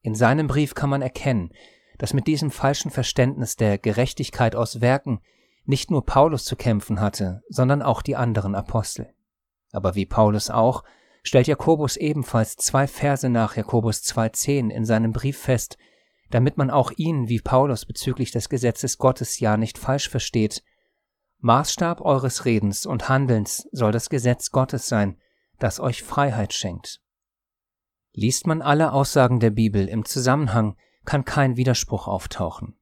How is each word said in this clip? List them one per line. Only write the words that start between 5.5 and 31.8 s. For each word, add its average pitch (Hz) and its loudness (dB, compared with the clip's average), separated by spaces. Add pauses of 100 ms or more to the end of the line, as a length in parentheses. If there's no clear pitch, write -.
nicht - -2
nur 147 0
Paulus 156 4
zu - -6
kämpfen 104 -2
hatte, 98 -2
sondern 135 2
auch 123 2
die 135 -4
anderen 107 0
Apostel. - -4 (600)
Aber 95 -2
wie 98 0
Paulus 104 2
auch, 117 2 (400)
stellt 127 4
Jakobus 151 0
ebenfalls 143 -2
zwei 139 0
Verse 139 -2
nach 113 2
Jakobus 110 0
zwei 113 -2
zehn 139 0
in 110 -4
seinem 113 2
Brief 135 -4
fest, - -2 (540)
damit 123 2
man 135 0
auch 135 2
ihn 151 -2
wie 117 0
Paulus 131 2
bezüglich - -4
des - -4
Gesetzes 123 -2
Gottes - 0
ja 107 2
nicht 110 -4
falsch - -4
versteht. - -2 (760)
„Maßstab 120 2
eures 135 0
Redens 104 0
und 131 -4
Handelns 127 0
soll 113 2
das 113 -2
Gesetz 123 0
Gottes 131 0
sein, 104 0 (400)
das 117 -2
euch - -4
Freiheit 117 -2
schenkt.“ - -8 (1120)
Liest 113 -2
man 160 0
alle 147 4
Aussagen 131 4
der 113 6
Bibel 104 2
im 107 -4
Zusammenhang, 123 0 (260)
kann 143 0
kein 131 2
Widerspruch 123 0